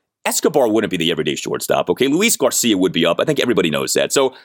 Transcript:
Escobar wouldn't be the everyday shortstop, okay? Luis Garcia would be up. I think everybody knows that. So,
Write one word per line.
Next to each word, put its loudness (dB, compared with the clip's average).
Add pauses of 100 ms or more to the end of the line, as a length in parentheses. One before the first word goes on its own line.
(240)
Escobar 2
wouldn't 0
be -2
the 0
everyday -2
shortstop, -2
okay? 0
Luis 0
Garcia 0
would 2
be 0
up. 0
I -2
think -2
everybody 0
knows -4
that. 0
So, 2 (120)